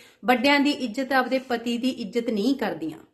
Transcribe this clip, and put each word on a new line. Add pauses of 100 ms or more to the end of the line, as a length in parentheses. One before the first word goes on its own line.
(260)
ਵੱਡਿਆਂ
ਦੀ
ਇੱਜ਼ਤ,
ਆਪਦੇ
ਪਤੀ
ਦੀ
ਇੱਜ਼ਤ
ਨਹੀਂ
ਕਰਦੀਆਂ। (140)